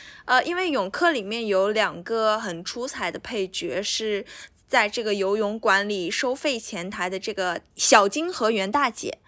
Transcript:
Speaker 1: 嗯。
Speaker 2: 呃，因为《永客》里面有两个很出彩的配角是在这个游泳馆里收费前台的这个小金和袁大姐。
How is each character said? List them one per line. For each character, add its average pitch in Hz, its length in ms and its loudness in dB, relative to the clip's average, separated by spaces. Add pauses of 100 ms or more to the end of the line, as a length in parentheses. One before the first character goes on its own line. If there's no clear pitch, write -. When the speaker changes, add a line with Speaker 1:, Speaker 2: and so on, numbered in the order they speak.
(240)
Speaker 1:
嗯。 254 140 4
Speaker 2:
呃， - 60 2
因 349 120 -2
为 359 140 0
《永 208 200 0
客》 339 200 2
里 277 100 0
面 220 260 -6
有 196 220 2
两 190 340 0
个 220 360 2
很 185 260 -6
出 247 240 -8
彩 202 220 -4
的 175 80 -10
配 202 280 -4
角 175 360 -4
是 208 420 -4 (420)
在 226 220 2
这 214 160 -4
个 208 80 0
游 196 240 0
泳 214 240 -2
馆 202 260 4
里 190 240 -4
收 254 240 -2
费 277 240 -2
前 185 300 -8
台 185 220 -4
的 190 80 -6
这 202 160 -8
个 180 260 -2 (160)
小 208 320 8
金 320 240 -4
和 226 180 0
袁 202 220 0
大 285 160 2
姐。 - 400 -8